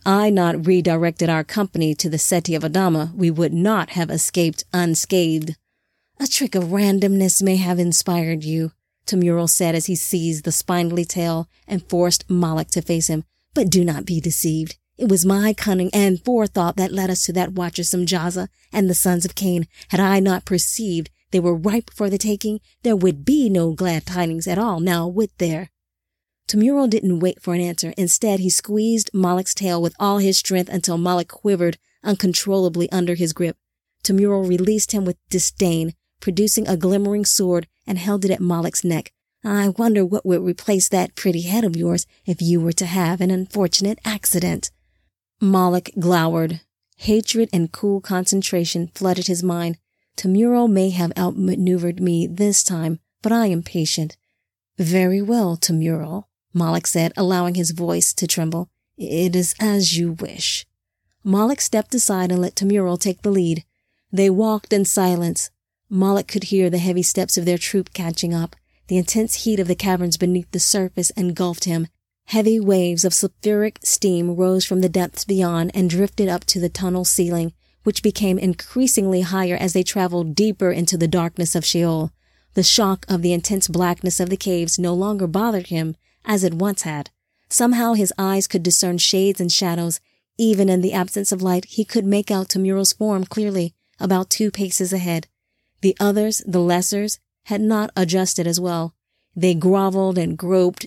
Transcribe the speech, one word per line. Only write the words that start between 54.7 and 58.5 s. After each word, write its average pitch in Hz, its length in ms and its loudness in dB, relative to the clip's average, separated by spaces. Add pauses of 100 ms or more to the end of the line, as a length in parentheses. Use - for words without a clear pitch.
"Very 185 420 2
well, 202 380 0
Temuro," 160 720 -2 (260)
Moloch 170 320 0
said, 170 320 0
allowing 180 360 0
his 170 180 -2
voice 170 420 -2
to - 120 -2
tremble. 165 440 -2 (260)